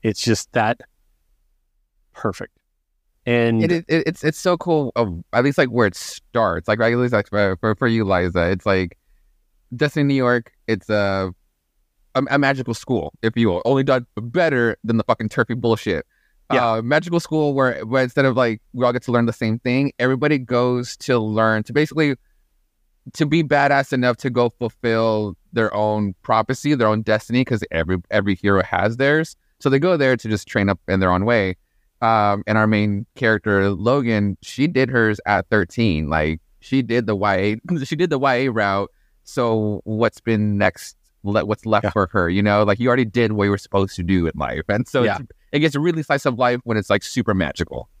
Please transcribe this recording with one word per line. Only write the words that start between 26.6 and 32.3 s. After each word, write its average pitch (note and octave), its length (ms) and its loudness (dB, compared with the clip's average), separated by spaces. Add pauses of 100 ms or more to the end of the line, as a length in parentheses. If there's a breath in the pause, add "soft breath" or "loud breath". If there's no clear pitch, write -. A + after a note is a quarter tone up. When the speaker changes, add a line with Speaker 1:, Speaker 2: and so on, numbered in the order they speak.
Speaker 2:
their A#2 120 2
own G#2+ 140 2
destiny, A2 420 0
'cause A#2 280 -2
every, E2 260 0 (140)
every G2+ 240 0
hero G2 280 2
has G2+ 340 -2
theirs. D3 380 0 (240)
So C#3+ 120 0
they C#3 80 4
go F3 180 2
there C3+ 180 4
to A2 140 -8
just G#2+ 180 -2
train G2+ 220 0
up F#2+ 180 0
in F#2+ 120 2
their F#2+ 120 4
own F#2 140 2
way. G#2 300 2 (460)
Um, G#2 440 2